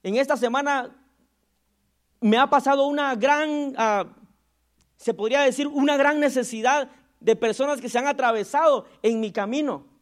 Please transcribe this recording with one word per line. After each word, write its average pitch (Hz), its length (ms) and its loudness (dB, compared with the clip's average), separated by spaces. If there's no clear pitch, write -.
En 196 140 -4
esta 277 200 0
semana 254 580 -2
me 220 160 2
ha 254 120 2
pasado 277 380 2
una 285 280 -2
gran, 294 640 0
ah, 208 280 0
se - 180 -4
podría 226 260 0
decir, 285 260 0
una 285 300 0
gran 294 240 2
necesidad 254 720 0
de 220 160 2
personas 220 440 -2
que 240 80 -10
se 233 100 -2
han 269 80 0
atravesado 269 800 0
en 226 180 0
mi 214 120 -6
camino. 220 540 -4